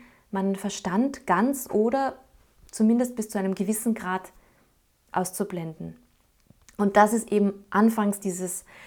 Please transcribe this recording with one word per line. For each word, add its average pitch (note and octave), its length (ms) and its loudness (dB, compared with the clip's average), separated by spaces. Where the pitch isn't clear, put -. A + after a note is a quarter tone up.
meinen G3 240 -2
Verstand G3+ 720 -4
ganz A3+ 420 0
oder C4 460 0
zumindest A#3+ 440 2
bis G#3+ 140 -8
zu - 80 -6
einem F#3+ 180 -2
gewissen G#3+ 380 -2
Grad F#3 380 -6
auszublenden. E3 840 -6
Und G3+ 180 2
das G#3 160 8
ist A3+ 200 -2
eben G3+ 380 2
anfangs G#3 520 2
dieses, F3+ 420 -6